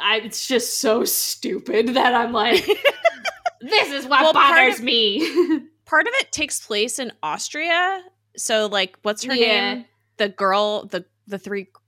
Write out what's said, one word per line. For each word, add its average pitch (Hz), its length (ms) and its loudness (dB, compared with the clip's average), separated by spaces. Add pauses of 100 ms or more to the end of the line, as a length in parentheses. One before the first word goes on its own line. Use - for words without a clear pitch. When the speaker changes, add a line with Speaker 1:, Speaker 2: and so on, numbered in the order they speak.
Speaker 1:
I, 214 200 0
it's - 260 -8
just 240 340 0
so 226 240 2
stupid - 920 -2
that 247 200 4
I'm 233 180 0
like, 233 320 2
Speaker 2:
<laughs> - 960 -2
Speaker 1:
"This 381 320 0
is 269 140 -6
what 269 160 4
Speaker 2:
Well, 311 100 6
part 277 220 6
Speaker 1:
bothers 254 240 4
Speaker 2:
of, 226 60 -10
Speaker 1:
me." 269 760 0 (140)
<laughs> - 100 -20
Speaker 2:
part 311 220 2
of 480 100 -4
it - 160 -4
takes - 320 -6
place 214 340 -2
in 247 140 -6 (100)
Austria. 339 800 -2 (340)
So, 214 300 -2
like, 190 360 -2
what's 214 220 -4
her 262 100 -4
Speaker 1:
Yeah. 214 400 2
Speaker 2:
name? 247 100 -12 (320)
The 208 120 0
girl, 202 580 0
the, 185 180 -8 (220)
the 202 120 -10
three 196 300 -10 (200)